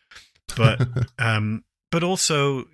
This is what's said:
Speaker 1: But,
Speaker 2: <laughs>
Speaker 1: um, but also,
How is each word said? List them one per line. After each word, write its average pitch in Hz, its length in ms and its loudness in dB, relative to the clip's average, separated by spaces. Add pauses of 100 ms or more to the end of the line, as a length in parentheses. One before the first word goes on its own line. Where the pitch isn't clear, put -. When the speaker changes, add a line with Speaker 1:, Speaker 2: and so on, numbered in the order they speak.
(560)
Speaker 1:
But, 113 320 4 (140)
Speaker 2:
<laughs> - 180 -6
Speaker 1:
um, 110 440 -2 (280)
but 165 120 0
also, 143 720 0